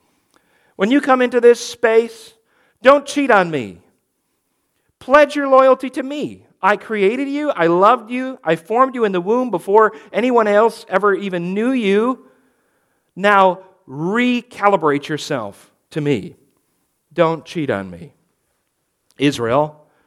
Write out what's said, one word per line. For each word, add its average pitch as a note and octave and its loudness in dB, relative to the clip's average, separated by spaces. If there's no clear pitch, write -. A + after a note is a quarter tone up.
When G3 -2
you C#4+ 2
come C4 0
into B3 0
this A#3 4
space, - -2
don't C#4+ 2
cheat C#4 -2
on F#3+ 4
me. A2 -8
Pledge C#4+ 4
your C#4+ -4
loyalty C4 4
to D#4+ -8
me. B3+ -10
I G3+ 2
created A3 -2
you. C#4+ -4
I E3+ 0
loved G#3+ 2
you. B3+ -8
I D#3+ 0
formed B3 -2
you A#3 -2
in G3+ -2
the F3+ -2
womb A#3 -2
before G3+ 2
anyone A#3 0
else A3 0
ever G3 0
even F3+ -6
knew A3+ -2
you. A#3 -2
Now F#3+ 2
recalibrate F#3 -2
yourself C3 -10
to D#3+ -8
me. D3 -4
Don't E3 -2
cheat D3 -8
on G2 -6
me." E2+ -20
Israel C#3 -2